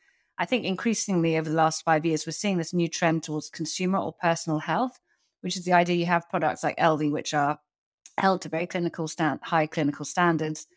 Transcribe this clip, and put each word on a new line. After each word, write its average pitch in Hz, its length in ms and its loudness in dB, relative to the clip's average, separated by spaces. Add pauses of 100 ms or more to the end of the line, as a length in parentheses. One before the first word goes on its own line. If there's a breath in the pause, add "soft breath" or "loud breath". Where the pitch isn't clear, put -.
(360)
I - 80 -2
think 220 220 -2
increasingly 180 720 0
over 160 100 -2
the 156 80 0
last 160 260 2
five 156 220 2
years, 160 220 0
we're 160 60 -8
seeing 196 260 0
this 165 160 -4
new 170 140 2
trend 165 340 0
towards 151 260 -6
consumer 185 500 -2
or 120 140 -4
personal 165 460 0
health, 196 420 -4 (400)
which 180 160 -6
is 175 80 -8
the 180 80 2
idea 175 240 4
you 170 80 0
have 170 240 0
products 160 340 -2
like 160 140 -2
Elvie, 156 340 4
which 143 220 -4
are 147 260 0 (600)
held 190 240 2
to 151 80 -10
very 165 160 -4
clinical 170 420 -4
stan-, 151 340 -2
high 160 240 2
clinical 147 380 -2
standards. 156 640 0 (100)